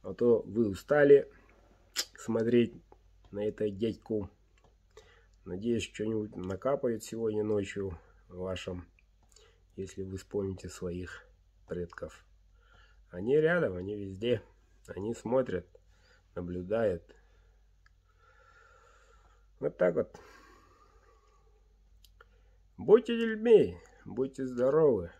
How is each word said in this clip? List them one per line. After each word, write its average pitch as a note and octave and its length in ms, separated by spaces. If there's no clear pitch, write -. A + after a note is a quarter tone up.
А F#2+ 120
то A#2+ 260
вы A2 260
устали C#3+ 640
смотреть A#2 580
на G2+ 160
это G#2+ 240
дядьку. G#2 640
Надеюсь, G2+ 380
что-нибудь A2 520
накапает A2+ 680
сегодня A2 400
ночью G2 560
вашим, F2+ 600
если F#2+ 260
вы F#2+ 160
вспомните F#2+ 520
своих F2+ 540
предков. - 580
Они G#2+ 260
рядом, D#3 380
они F#2+ 200
везде. G2+ 460
Они G#2 260
смотрят, A#2 540
наблюдают. F2+ 840
Вот C#3 180
так F3+ 160
вот. - 260
Будьте G#3 360
людьми, A3 640
будьте C3 440
здоровы. B2+ 720